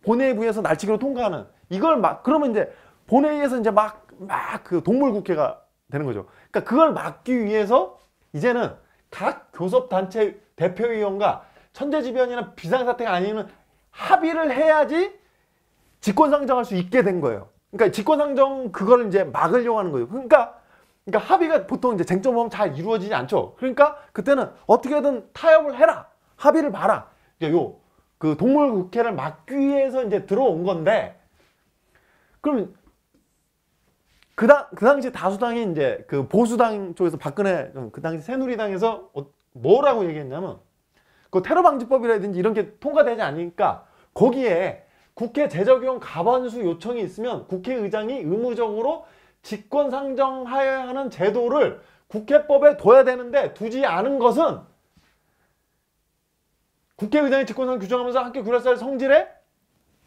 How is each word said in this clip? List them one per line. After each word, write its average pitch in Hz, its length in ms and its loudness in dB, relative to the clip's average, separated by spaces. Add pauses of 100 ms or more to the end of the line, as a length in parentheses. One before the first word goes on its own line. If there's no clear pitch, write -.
본회의 247 320 2
부에서 220 260 -2
날치기로 202 380 0
통과하는 226 480 -4 (220)
이걸 220 300 0
막, 165 260 -2
그러면 285 260 2
이제 208 220 -2 (340)
본회의에서 277 540 2
이제 214 100 0
막, 208 380 0 (100)
막 190 320 -8 (120)
그 170 220 -4
동물국회가 202 760 -2 (300)
되는 143 160 -6
거죠. 104 200 -8 (240)
그러니까 - 120 -2
그걸 294 300 2
막기 175 520 -6
위해서 214 540 0 (340)
이제는 226 400 -2 (380)
각 - 420 -6
교섭단체 190 880 -2 (140)
대표위원과 202 880 -2 (280)
천재지변이나 254 840 -4
비상사태가 240 560 -2
아니면 202 380 -4 (420)
합의를 330 640 0
해야지 311 640 2 (800)
직권상정할 269 640 2
수 196 120 -6
있게 180 260 2
된 180 180 0
거예요. 110 280 -4 (240)
그러니까 202 220 2
직권상정 269 760 0
그걸 226 380 4
이제 190 160 2
막으려고 220 540 0
하는 180 120 -2
거예요. 123 180 -2
그러니까, 247 520 2 (440)
그러니까 208 280 -2
합의가 330 340 2
보통 247 280 -2
이제 175 100 -2
쟁점 202 300 0
보면 233 160 0
잘 175 280 -4
이루어지지 208 360 -4
않죠. 131 420 -2
그러니까 285 400 2 (160)
그때는 247 380 0 (160)
"어떻게든 254 680 0
타협을 311 440 4
해라, 302 320 2 (280)
합의를 294 340 2
봐라." 180 400 -2 (280)
이제 156 120 -2
요, 143 260 0 (420)
그 156 180 -2
동물국회를 233 800 0
막기 151 440 -8
위해서 269 460 0
이제 190 220 -2
들어온 196 360 0
건데, 175 560 -2 (1200)
그럼 269 340 -2 (1700)
그 226 60 4
당-, 285 280 8
그 202 120 -2
당시 262 260 2
다수당이 208 580 -4
이제 139 380 -2
그 139 180 -4
보수당 214 680 0
쪽에서 165 240 0
박근혜, 180 520 -4 (220)
그 - 80 -18
당시 160 240 -6
새누리당에서 226 880 -4
어-, 139 140 -12 (260)
뭐라고 214 540 4
얘기했냐면 151 520 -8 (720)
그 185 140 0
테러방지법이라든지 240 960 2
이런 208 160 0
게 - 240 -4
통과되지 269 420 2
않으니까 170 640 -2 (300)
거기에 220 720 0 (260)
국회 262 360 -2
제적위원 254 520 0
과반수 233 640 -2
요청이 208 380 -4
있으면 220 460 -8
국회의장이 214 640 -6
의무적으로 226 920 -4 (380)
직권상정하여야 262 1500 -2
하는 262 220 -6
제도를 240 720 0 (260)
국회법에 285 720 4
둬야 254 260 8
되는데 247 480 -2
두지 233 320 -6
않은 226 340 0
것은 240 420 2 (2250)
국회의장의 269 480 0
직권상 254 340 -4
규정하면서 247 460 -2
함께 240 160 -8
구별사를 240 380 0
성질에, 269 500 2 (800)